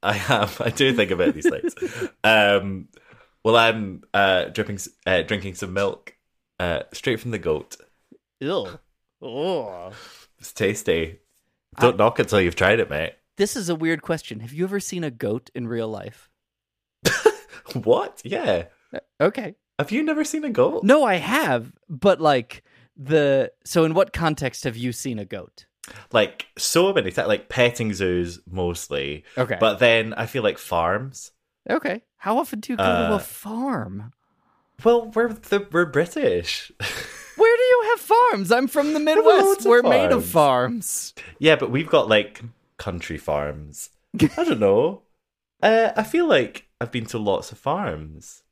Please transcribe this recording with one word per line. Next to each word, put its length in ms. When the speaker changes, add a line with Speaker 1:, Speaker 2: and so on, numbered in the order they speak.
Speaker 1:
I 140
am. 320
<laughs> 60
I 40
do 240
think 180
about 220
these 160
things. 300
Speaker 2:
<laughs> 440
Speaker 1:
Um, 640
well, 100
I'm, 480
uh, 320
dripping, 300
s-, 140
uh, 160
drinking 340
some 180
milk, 420
uh, 220
straight 300
from 100
the 80
goat. 380
Speaker 2:
Ew. 260
Oh. 680
Speaker 1:
It's 120
tasty. 680
Don't 140
Speaker 2:
I 40
Speaker 1:
knock 220
it 80
till 140
you've 160
tried 240
it, 80
mate. 240
Speaker 2:
This 180
is 140
a 60
weird 260
question. 400
Have 100
you 140
ever 160
seen 240
a 60
goat 440
in 120
real 200
life? 420
Speaker 1:
<laughs> 40
What? 520
Yeah. 400
Speaker 2:
Uh, 60
okay. 340
Speaker 1:
Have 140
you 120
never 220
seen 180
a 60
goat? 340
Speaker 2:
No, 200
I 120
have. 560
But, 320
like, 440
the, 540
so 220
in 80
what 180
context 520
have 120
you 160
seen 280
a 60
goat? 420
Speaker 1:
Like, 360
so 360
many 180
times, 160
like, 200
petting 460
zoos 460
mostly. 720
Speaker 2:
Okay. 220
Speaker 1:
But 200
then 360
I 100
feel 180
like 140
farms. 720
Speaker 2:
Okay. 320
How 220
often 200
do 140
you 40
go 60
to 60
a 260
Speaker 1:
Uh, 40
Speaker 2:
farm? 920
Speaker 1:
Well, 280
we're 220
the, 380
we're 140
British. 880
<laughs> 600
Speaker 2:
Where 220
do 60
you 280
have 80
farms? 520
I'm 160
from 260
the 60
Speaker 1:
We 60
have 120
Speaker 2:
Midwest. 280
Speaker 1:
loads 200
of 40
Speaker 2:
We're 140
made 280
of 140
Speaker 1:
farms. 880
Speaker 2:
farms. 120
Speaker 1:
Yeah, 160
but 160
we've 180
got, 200
like, 320
country 400
farms. 720
Speaker 2:
<laughs> 160
Speaker 1:
I 60
don't 160
know. 440
Uh, 340
I 80
feel 240
like 400
I've 100
been 160
to 100
lots 340
of 60
farms. 960